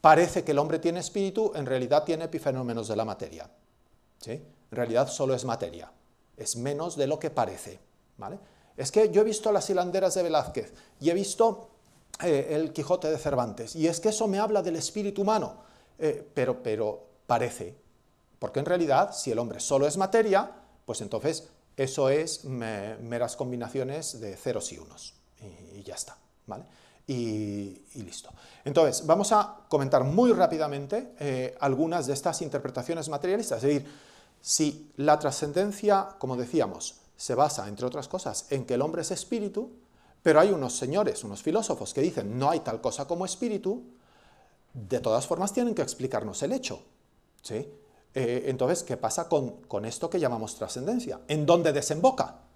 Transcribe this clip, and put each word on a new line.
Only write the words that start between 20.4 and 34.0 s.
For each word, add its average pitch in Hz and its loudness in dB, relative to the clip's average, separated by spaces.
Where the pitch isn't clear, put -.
pues - -8
entonces 113 -4
eso 135 2
es 156 0
me-, 110 -6
meras 120 -4
combinaciones 127 -6
de 98 -10
ceros - -4
y - -16
unos, - -20
y, 92 -20
y 101 -18
ya 98 -12
está, - -12
¿vale? 104 -12
Y, 107 -4
y 120 -12
listo. - -14
Entonces, 151 4
vamos 185 4
a 208 4
comentar 135 4
muy 208 6
rápidamente, 156 0
eh, 131 -2
algunas 143 2
de 139 0
estas - -2
interpretaciones 143 -4
materialistas, 156 -2
es 113 -4
decir, 143 0